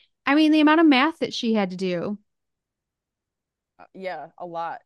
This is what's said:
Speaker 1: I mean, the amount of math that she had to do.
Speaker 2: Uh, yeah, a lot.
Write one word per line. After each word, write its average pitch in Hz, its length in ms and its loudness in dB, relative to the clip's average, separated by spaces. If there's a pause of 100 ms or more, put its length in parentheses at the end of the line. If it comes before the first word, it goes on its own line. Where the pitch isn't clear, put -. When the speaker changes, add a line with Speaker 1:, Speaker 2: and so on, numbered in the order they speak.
(260)
Speaker 1:
I 277 100 0
mean, 311 160 4
the 311 100 4
amount 302 200 4
of 330 60 6
math 285 320 2
that 214 140 -6
she 226 200 -2
had 202 180 -2
to 185 40 -12
do. 185 420 -6 (1600)
Speaker 2:
Uh, - 140 -20
yeah, 180 340 -12 (100)
a - 80 -14
lot. 165 400 -10